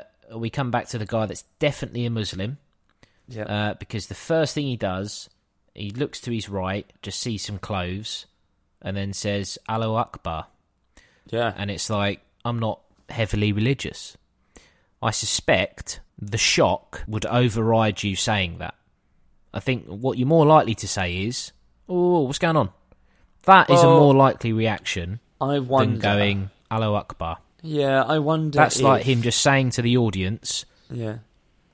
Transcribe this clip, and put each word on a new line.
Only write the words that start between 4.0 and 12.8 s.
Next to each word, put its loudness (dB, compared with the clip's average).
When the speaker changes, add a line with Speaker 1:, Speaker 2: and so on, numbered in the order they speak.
Speaker 1:
the -12
first -2
thing -4
he -4
does, -6
he -10
looks -8
to -8
his -6
right, -6
just -10
sees -6
some -10
clothes, -8
and -6
then -6
says, -6
"Allahu -2
Akbar." -6
Speaker 2:
Yeah. -2
Speaker 1:
And -6
it's -8
like, -2
I'm -4
not -4